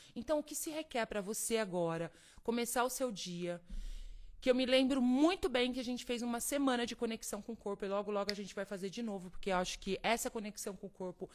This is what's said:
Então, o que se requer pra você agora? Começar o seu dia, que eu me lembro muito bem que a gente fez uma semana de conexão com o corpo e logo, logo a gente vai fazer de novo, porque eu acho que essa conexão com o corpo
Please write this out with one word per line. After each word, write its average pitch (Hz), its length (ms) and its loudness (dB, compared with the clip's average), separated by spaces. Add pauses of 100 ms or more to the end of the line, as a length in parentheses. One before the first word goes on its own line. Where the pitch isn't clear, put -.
(140)
Então, 302 240 0
o 294 40 0
que 302 120 -12
se - 160 -6
requer 294 360 -2
pra 208 140 -4
você 208 380 -2
agora? 170 520 0 (320)
Começar 240 420 0
o 254 60 2
seu 254 220 -2
dia, 175 500 -4 (800)
que 262 60 8
eu 247 40 6
me 254 120 4
lembro 262 340 6
muito 285 480 6
bem 254 240 2
que 254 80 -4
a - 20 -2
gente 240 220 -4
fez 240 160 -2
uma 240 180 -2
semana 262 460 2
de 233 100 -4
conexão 226 460 -4
com 233 120 -10
o 220 40 -8
corpo 202 260 -6
e 202 60 -2
logo, 202 220 0
logo 202 200 0
a 208 40 -2
gente 196 200 -8
vai 196 120 -4
fazer 196 240 -6
de 220 120 -6
novo, 196 280 -6
porque - 180 -4
eu 185 80 4
acho 180 220 0
que - 240 -2
essa 233 260 2
conexão 208 480 -6
com 196 100 -10
o 185 40 -14
corpo 185 440 -8